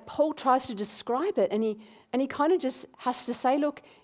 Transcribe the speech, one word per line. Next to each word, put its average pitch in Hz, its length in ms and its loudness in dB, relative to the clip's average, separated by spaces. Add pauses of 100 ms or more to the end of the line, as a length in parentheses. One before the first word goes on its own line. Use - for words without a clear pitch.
Paul 294 280 0
tries 262 340 2
to 240 60 -6
describe 233 640 -2
it, 202 140 2
and 214 120 0
he, 214 140 -2 (340)
and 254 100 0
he 277 60 0
kind 294 240 2
of 370 80 4
just - 280 -4 (100)
has - 300 -4
to 240 60 -2
say, 262 240 2
"Look, 294 240 -2 (220)